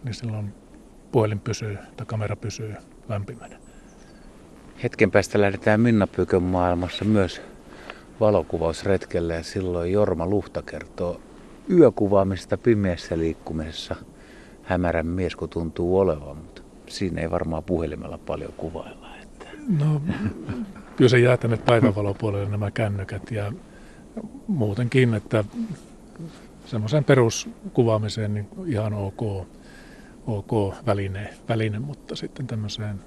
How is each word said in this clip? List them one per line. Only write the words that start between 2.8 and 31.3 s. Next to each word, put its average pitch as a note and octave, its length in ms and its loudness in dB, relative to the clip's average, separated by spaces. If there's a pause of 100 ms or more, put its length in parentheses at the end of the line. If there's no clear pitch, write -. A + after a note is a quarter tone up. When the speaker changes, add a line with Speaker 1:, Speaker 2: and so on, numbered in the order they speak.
Speaker 1:
lämpimänä. - 460 -8 (1300)
Speaker 2:
Hetken A2+ 280 4
päästä G#2 300 4
lähdetään G2+ 380 4
Minna A2+ 280 6
Pykön F2+ 360 2
maailmassa F2+ 640 0
myös G2+ 360 2 (800)
valokuvausretkelle, F2 1160 0
ja E2 80 -6
silloin F2 480 -4
Jorma F#2+ 340 2
Luhta F#2 360 -2
kertoo E2+ 600 -8 (480)
yökuvaamisesta G2+ 880 6
pimeässä G2 600 0
liikkumisessa. D#2+ 760 -4 (680)
Hämärän E2+ 440 0
mies, F2 280 -2
kun D#2+ 140 -8
tuntuu F2 500 0
olevan, D2+ 380 0
mutta - 240 -18 (260)
siinä E2 340 -4
ei E2 100 -2
varmaan D#2+ 320 -2
puhelimella E2 540 -4
paljon D2+ 400 -8
kuvailla, - 640 -12
että - 240 -20 (340)
Speaker 1:
No, D3+ 220 2 (920)
kyllä B2 140 8
se B2 100 6
jää B2 180 6
tänne A#2 200 0
päivänvalopuolelle G2+ 920 2
nämä G#2 220 -4
kännykät G2+ 600 -4
ja G#2 200 -4 (960)
muutenkin, A#2+ 680 2
että G#2+ 300 0 (1200)
semmoiseen A#2 380 0
peruskuvaamiseen A2+ 1300 2
niin G#2 140 -4 (180)
ihan G#2+ 280 -2
ok, G2 280 -6 (1040)
ok G2+ 460 0 (120)
väline, G2 480 -2 (160)